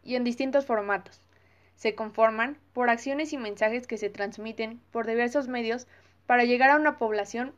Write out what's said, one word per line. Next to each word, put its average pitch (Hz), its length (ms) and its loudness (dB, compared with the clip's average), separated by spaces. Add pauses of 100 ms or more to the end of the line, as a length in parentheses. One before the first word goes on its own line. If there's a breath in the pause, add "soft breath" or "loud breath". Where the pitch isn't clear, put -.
y 247 120 -6
en 247 80 0
distintos 269 420 0
formatos. 202 560 -4 (540 soft breath)
Se 214 200 -2
conforman 220 600 0 (160)
por 247 160 2
acciones 277 440 -2
y 285 40 -6
mensajes 220 500 -2
que 220 100 -8
se 208 120 -4
transmiten 220 720 -8 (120)
por 226 160 -4
diversos 240 400 0
medios 240 400 -4 (400 soft breath)
para 247 160 6
llegar 247 260 6
a 294 60 8
una 302 220 2
población 226 600 -4